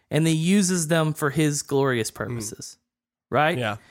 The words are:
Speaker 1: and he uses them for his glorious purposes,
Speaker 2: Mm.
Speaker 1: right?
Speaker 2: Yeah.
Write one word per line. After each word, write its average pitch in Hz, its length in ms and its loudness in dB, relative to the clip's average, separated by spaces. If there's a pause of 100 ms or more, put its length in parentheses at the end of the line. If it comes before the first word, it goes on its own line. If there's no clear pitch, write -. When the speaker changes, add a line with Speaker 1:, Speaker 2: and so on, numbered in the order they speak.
Speaker 1:
and 156 160 2
he 160 80 4
uses 175 540 2
them 156 260 2
for 147 160 -2
his 147 320 0
glorious 135 500 0
purposes, 110 680 -10
Speaker 2:
Mm. - 60 -20 (500)
Speaker 1:
right? 151 220 2
Speaker 2:
Yeah. 107 200 -4 (140)